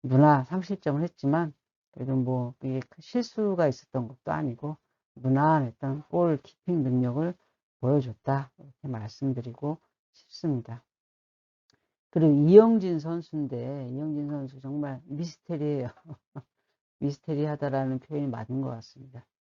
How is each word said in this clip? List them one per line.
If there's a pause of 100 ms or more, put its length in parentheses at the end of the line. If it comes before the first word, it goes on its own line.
무나
삼
실점을
했지만 (380)
그래도
뭐 (100)
이게
큰
실수가
있었던
것도
아니고 (380)
무난했던
볼
키핑
능력을 (480)
보여줬다.
이렇게
말씀드리고 (360)
싶습니다. (1200)
그리고
이영진
선수인데
이영진
선수
정말
미스테리해요. (160)
<laughs> (520)
미스테리하다라는
표현이
맞는
것
같습니다. (160)